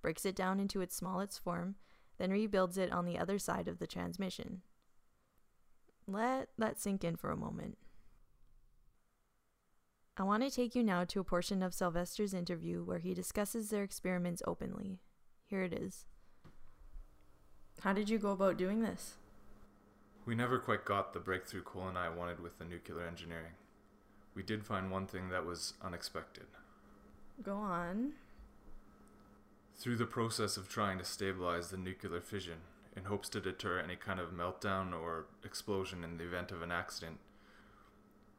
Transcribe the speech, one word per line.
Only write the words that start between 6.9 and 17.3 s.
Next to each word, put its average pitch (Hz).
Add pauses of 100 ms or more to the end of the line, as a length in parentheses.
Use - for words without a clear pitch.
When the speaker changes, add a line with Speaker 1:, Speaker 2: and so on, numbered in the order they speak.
Speaker 1:
in 170
for -
a -
moment. - (2500)
I 196
want 214
to 277
take 247
you 247
now 180
to 190
a 180
portion 185
of 180
Sylvester's 180
interview 175
where 180
he 180
discusses 208
their 208
experiments 180
openly. 185 (460)
Here 196
it 175
is. - (1800)